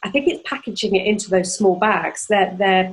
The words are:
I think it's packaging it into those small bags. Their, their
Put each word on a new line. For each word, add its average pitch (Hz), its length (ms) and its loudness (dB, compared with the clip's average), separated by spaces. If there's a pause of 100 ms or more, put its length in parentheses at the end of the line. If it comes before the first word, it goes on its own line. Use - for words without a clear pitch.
I 196 60 -8
think 277 180 0
it's - 200 -2
packaging 214 480 -4
it 185 100 0
into 208 240 -2
those 185 240 0
small 190 220 2
bags. 185 520 -2
Their, 190 280 2
their 190 360 2